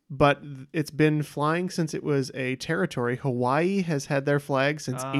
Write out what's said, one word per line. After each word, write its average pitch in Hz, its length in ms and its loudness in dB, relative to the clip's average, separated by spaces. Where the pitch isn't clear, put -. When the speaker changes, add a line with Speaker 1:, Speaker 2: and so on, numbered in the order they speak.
Speaker 1:
but 143 340 4
th-, 139 300 -14
it's 156 200 -2
been 151 320 4
flying 160 440 -2
since 165 240 -2
it - 120 -6
was 139 300 0
a 131 200 -4
territory. 131 600 -2
Hawaii 143 680 2
has 160 240 -2
had 139 200 0
their 143 120 4
flag 143 420 0
since 127 240 -4
Speaker 2:
Oh. 135 160 -6